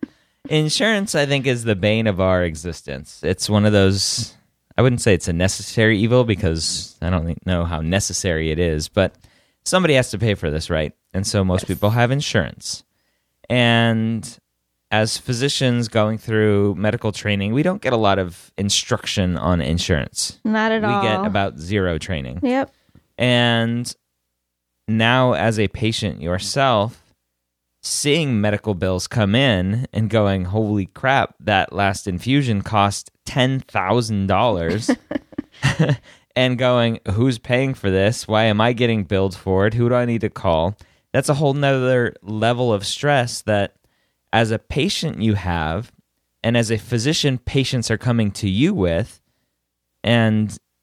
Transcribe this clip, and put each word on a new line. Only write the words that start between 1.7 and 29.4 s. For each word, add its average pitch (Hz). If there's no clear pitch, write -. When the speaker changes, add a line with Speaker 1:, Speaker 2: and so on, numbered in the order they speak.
Speaker 1:
bane 107
of 92
our 92
existence. 76
It's 90
one 104
of 107
those, 98
I 104
wouldn't 123
say 107
it's 82
a 92
necessary 104
evil 117
because 87
I 85
don't 82
know 90
how 85
necessary 85
it 78
is, 78
but 95
somebody 180
has 127
to 104
pay 104
for 85
this, 78
right? 78
And 95
so 101
most 92
Speaker 2:
Yes. -
Speaker 1:
people 98
have 120
insurance. -
And 117
as 110
physicians 123
going 110
through 104
medical 107
training, 101
we 135
don't 180
get 127
a 120
lot 98
of 87
instruction 98
on 85
insurance. 78
Speaker 2:
Not 220
at 220
Speaker 1:
We 202
get -
Speaker 2:
all. 196
Speaker 1:
about 98
zero 90
training. 73
Speaker 2:
Yep. 262
Speaker 1:
And 120
now 120
as 104
a 101
patient 95
yourself, 104
seeing 143
medical 104
bills 92
come 104
in 113